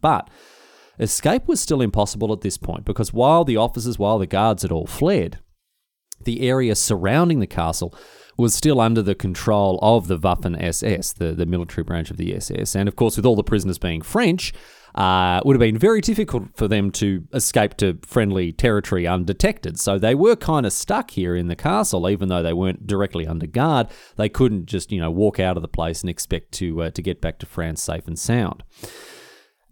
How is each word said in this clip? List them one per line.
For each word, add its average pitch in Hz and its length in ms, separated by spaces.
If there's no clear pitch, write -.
But 151 280
escape - 480
was 339 120
still 147 200
impossible 107 540
at 98 80
this 98 160
point, - 260
because 104 300
while 147 300
the 127 120
officers, 117 420
while 104 200
the 95 80
guards 101 360
had 87 100
all 80 140
fled, 147 520
the 120 260
area 127 260
surrounding 120 680
the 98 60
castle 85 480
was 117 180
still 147 260
under 113 220
the 95 140
control 98 640
of 107 240
the 92 100
Waffen-S 85 680
S, - 280
the, 82 200
the 85 140
military 87 360
branch 82 260
of - 80
the 87 180
S - 180
S. - 240
And 98 120
of 101 60
course, 113 220
with 107 100
all 123 80
the 104 80
prisoners 92 360
being 82 220
French, 185 520
uh, 92 460
it - 60
would 139 80
have 127 60
been 110 160
very 208 240
difficult 202 440
for 107 120
them 101 240
to 98 400
escape 110 460
to 92 260
friendly 95 480
territory 104 560
undetected. 92 720
So - 180
they 113 160
were 202 220
kinda 156 340
stuck - 400
here 87 240
in 87 140
the 85 80
castle, 151 520
even 98 200
though 90 160
they 82 80
weren't 92 340
directly 95 400
under 80 220
guard. 127 400
They 107 120
couldn't 104 380
just, - 260
you 95 80
know, 82 100
walk 98 300
out 92 160
of 82 60
the 82 60
place 82 320
and 90 100
expect - 420
to, 85 300
uh, 82 80
to 90 120
get 87 180
back 82 200
to - 60
France 82 360
safe 82 240
and 82 120
sound. 117 440